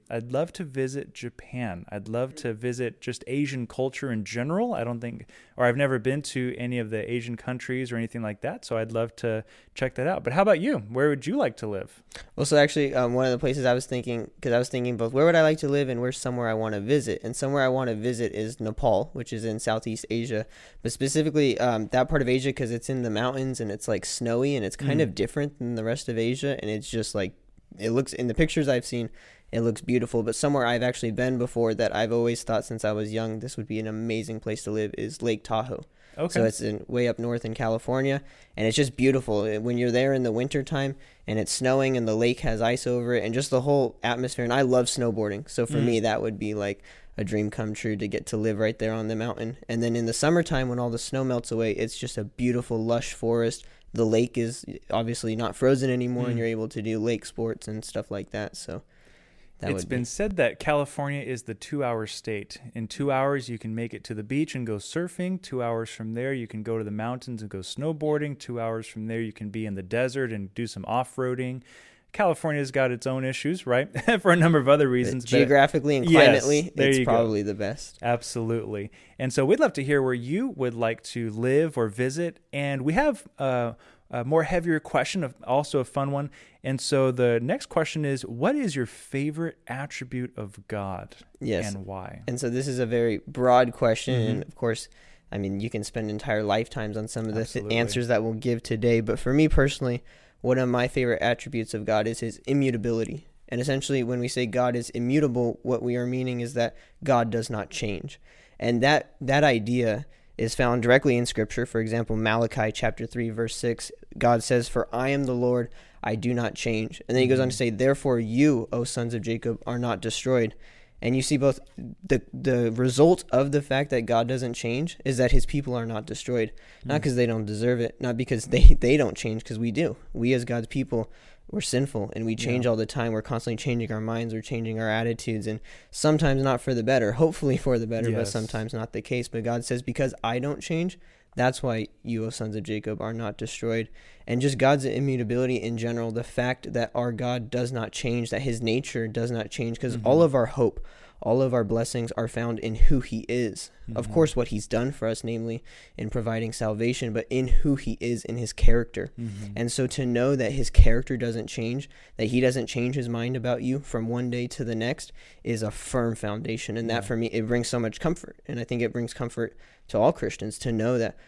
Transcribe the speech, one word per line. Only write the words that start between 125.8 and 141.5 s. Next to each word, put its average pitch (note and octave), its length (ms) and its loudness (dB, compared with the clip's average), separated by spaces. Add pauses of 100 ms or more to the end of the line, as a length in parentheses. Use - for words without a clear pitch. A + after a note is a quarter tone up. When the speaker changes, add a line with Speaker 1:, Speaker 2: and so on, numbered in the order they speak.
Speaker 2:
not A2 180 -6
destroyed. A2+ 460 -2 (340)
Not C#3+ 160 0
Speaker 1:
Mm. - 20 -2
Speaker 2:
'cause C3+ 120 2
they B2 100 4
don't A2+ 200 0
deserve A2+ 340 0
it, A#2 200 -2
not B2 180 -2
because B2 280 -2
they, - 340 12
they B2+ 180 6
don't A#2+ 200 2
change, A2 260 -4
'cause A2 160 -8
we A#2 120 0
do. D3+ 260 -2 (160)
We A#2+ 200 2
as A#2+ 120 0
God's A#2 220 -4
people, B2 440 -4 (380)
we're - 120 -4
sinful A2+ 540 -2
and A2 100 -6
we A2+ 100 -2
change B2 300 0
Speaker 1:
Yeah. B2 40 4
Speaker 2:
all A2 80 2
the A2 80 0
time. A#2 280 -2
We're A2 100 -2
constantly A2+ 340 -4
changing A#2 340 -2
our A2 80 -4
minds, A2+ 340 -4
we're A2 80 -4
changing A2+ 380 -4
our A2+ 100 0
attitudes, A2+ 580 -2
and G#2+ 120 -2 (300)
sometimes D3 540 4
not B2+ 180 2
for C3 140 -2
the A2+ 80 0
better, A#2 300 4
hopefully C3 440 2
for B2 220 2
the A2+ 80 -4
better, A2+ 240 -2
but A2+ 80 0
Speaker 1:
Yes. G2+ 120 -2
Speaker 2:
sometimes A2 400 -4
not A2 220 -6
the A2+ 80 -6
case. B2 260 -4
But A#2 160 -6
God A#2+ 220 -2
says, B2 160 -2
"Because C3+ 320 -2 (100)
I A#2 160 0
don't C#3 220 -4
change, F3 360 -4 (380)
that's B2+ 280 0